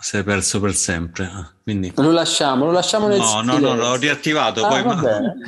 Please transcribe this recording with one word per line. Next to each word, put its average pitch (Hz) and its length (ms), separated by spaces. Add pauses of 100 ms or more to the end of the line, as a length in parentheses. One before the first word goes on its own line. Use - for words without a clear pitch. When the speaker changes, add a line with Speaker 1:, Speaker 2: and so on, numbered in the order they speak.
Speaker 1:
sei 101 220
perso 101 360
per 98 140
sempre. 85 520
Eh, 92 380
quindi 95 320
Speaker 2:
Lo 143 160
lasciamo, 151 540
lo 165 60
lasciamo 208 360
nel 208 120
Speaker 1:
No, - 60
no, - 160
no, 247 120
Speaker 2:
silenzio. - 220
Speaker 1:
l'ho 120 200
riattivato, 143 680
Speaker 2:
Ah, - 20
Speaker 1:
poi 208 160
Speaker 2:
va 233 120
Speaker 1:
ma- 160 60
Speaker 2:
bene. 131 320 (140)